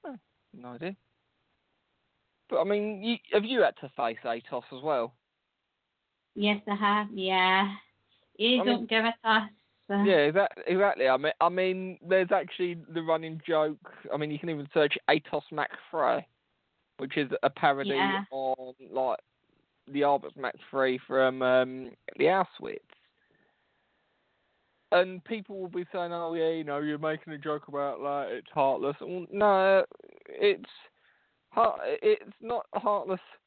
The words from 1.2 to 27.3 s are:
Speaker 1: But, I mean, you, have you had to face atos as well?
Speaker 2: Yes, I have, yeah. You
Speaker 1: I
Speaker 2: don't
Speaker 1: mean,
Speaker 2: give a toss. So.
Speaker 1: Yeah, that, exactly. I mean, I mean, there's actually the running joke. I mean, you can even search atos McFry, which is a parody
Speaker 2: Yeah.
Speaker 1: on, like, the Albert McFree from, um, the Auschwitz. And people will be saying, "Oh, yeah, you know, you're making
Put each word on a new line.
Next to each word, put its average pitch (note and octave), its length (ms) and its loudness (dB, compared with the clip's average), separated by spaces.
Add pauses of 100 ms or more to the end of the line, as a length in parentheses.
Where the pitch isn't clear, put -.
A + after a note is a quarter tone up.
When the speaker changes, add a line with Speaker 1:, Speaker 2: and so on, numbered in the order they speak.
Speaker 1:
But, - 100 2
I E3 40 4
mean, G#3 360 -2
you, A3+ 160 -4 (160)
have G#3 120 2
you A#3 180 0
had C3+ 180 2
to C#3 160 -12
face A#2 280 -4
atos A#2 400 -6 (120)
as B2+ 60 -14
well? B2 320 -2 (1200)
Speaker 2:
Yes, G#3 340 0
I G3+ 60 0
have, G#3 380 2
yeah. F#3+ 640 2 (600)
You A#3+ 240 2
Speaker 1:
I - 40 0
Speaker 2:
don't A#3+ 140 2
Speaker 1:
mean, A#3 80 -6
Speaker 2:
give A3 180 0
a A#3 180 -2
toss. A3 260 2 (380)
So. G3+ 160 0
Speaker 1:
Yeah, D#3 300 6
that, G3 180 2 (160)
exactly. F#3 420 2
I C3 80 4
mean, D3 240 0
I E3+ 80 4
mean, F#3 580 -2
there's F#3 260 2
actually F3+ 420 -2 (180)
the E3 100 -6
running D#3+ 440 -2
joke. D#3 320 0 (340)
I C3+ 40 -2
mean, D3+ 160 -4
you D3+ 80 -6
can F3 100 -6
even D3 240 -6
search D3+ 240 4 (100)
atos D3+ 340 2 (100)
McFry, D3 720 -2 (720)
which C3+ 200 -8
is C#3 140 -2 (140)
a C#3 60 4
parody C#3 400 0
Speaker 2:
Yeah. F#3+ 420 0
Speaker 1:
on, C3 420 -6 (160)
like, B2 300 -2 (680)
the C#3 160 -2
Albert C#3+ 340 2
McFree C3 680 -2
from, C3 360 2
um, B2+ 480 2 (260)
the - 80 0
Auschwitz. E3 560 -2 (2000)
And F#3 320 2
people G#3 340 -10
will F#3 100 -8
be F3 220 -6
saying, F3 220 -6
"Oh, E3+ 220 -6
yeah, D#3+ 160 2
you D#3+ 120 -4
know, D3 160 -4
you're D3+ 200 -4
making D#3 340 -6